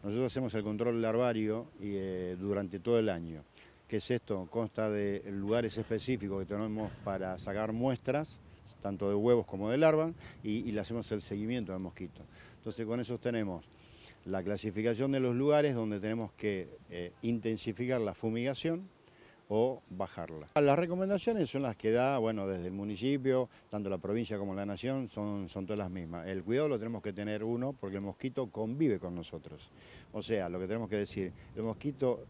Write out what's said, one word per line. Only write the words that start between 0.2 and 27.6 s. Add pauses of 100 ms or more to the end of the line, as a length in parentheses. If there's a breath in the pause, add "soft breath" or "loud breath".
hacemos
el
control
larvario
y,
eh,
durante
todo
el
año. (460 loud breath)
¿Qué
es
esto?
Consta
de
lugares
específicos
que
tenemos (140)
para
sacar
muestras, (440 loud breath)
tanto
de
huevos
como
de
larvas, (300 loud breath)
y,
y
le
hacemos
el
seguimiento
al
mosquito. (360 loud breath)
Entonces
con
eso
tenemos (640 loud breath)
la
clasificación
de
los
lugares
donde
tenemos
que, (220)
eh,
intensificar
la
fumigación (580 loud breath)
o
bajarla.
Las
recomendaciones
son
las
que
da,
bueno,
desde
el
municipio, (220 loud breath)
tanto
la
provincia
como
la
nación,
son,
son
todas
las
mismas.
El
cuidado
lo
tenemos
que
tener
uno